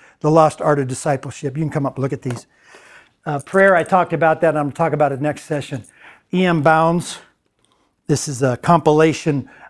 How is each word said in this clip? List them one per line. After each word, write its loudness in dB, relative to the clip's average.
The 0
Lost 4
Art 2
of -2
Discipleship. -6
You -4
can -6
come -4
up -8
and -6
look -4
at -8
these. -8
Uh, -4
prayer, 2
I 2
talked 0
about 2
that. 2
I'm -2
gonna -8
talk -2
about 0
it -6
next -6
session. -8
E 2
M 2
Bounds. 2
This -2
is -8
a 0
compilation 2